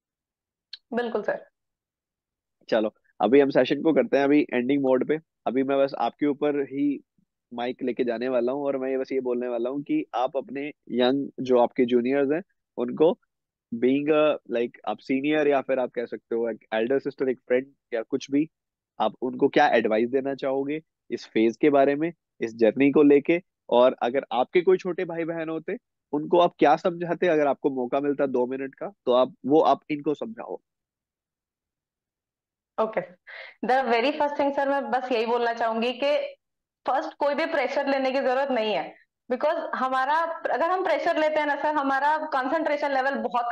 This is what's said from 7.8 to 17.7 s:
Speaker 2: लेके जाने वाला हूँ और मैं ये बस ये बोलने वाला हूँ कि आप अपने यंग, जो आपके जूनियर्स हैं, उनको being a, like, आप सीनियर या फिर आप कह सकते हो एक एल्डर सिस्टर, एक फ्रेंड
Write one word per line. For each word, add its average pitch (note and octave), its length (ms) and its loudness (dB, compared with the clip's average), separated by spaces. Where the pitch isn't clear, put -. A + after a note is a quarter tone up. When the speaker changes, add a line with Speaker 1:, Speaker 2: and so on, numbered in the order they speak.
Speaker 2:
लेके B2 220 -2
जाने A#2 240 -2
वाला B2 240 0
हूँ C#3+ 120 -6
और C#3 120 -2
मैं C3 140 -4
ये C3 80 -2
बस C3 140 -6
ये C3 80 -2
बोलने B2 280 -2
वाला A#2+ 220 -4
हूँ C#3+ 120 -6
कि D3+ 320 -4
आप C3 220 -2
अपने C3+ 360 -8
यंग, B2 420 0
जो B2+ 180 2
आपके A#2+ 260 2
जूनियर्स C3+ 480 2
हैं, E3+ 100 -4
उनको C3+ 420 2
being C3+ 360 0
a, D3+ 260 2
like, A#2+ 140 -2
आप A2 100 -4
सीनियर C#3+ 500 0
या C#3 120 2
फिर C3 180 -2
आप B2 120 -2
कह A#2+ 160 -6
सकते - 280 -10
हो A#2 160 -2
एक - 240 -10
एल्डर A#2+ 240 0
सिस्टर, C3+ 300 -4
एक B2+ 100 -2
फ्रेंड C3 280 0